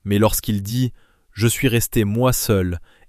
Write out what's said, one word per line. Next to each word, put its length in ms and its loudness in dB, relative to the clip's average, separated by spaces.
Mais 160 0
lorsqu'il 420 0
dit, « 300 -2
Je 160 0
suis 200 0
resté 360 0
moi 300 0
seul, 460 0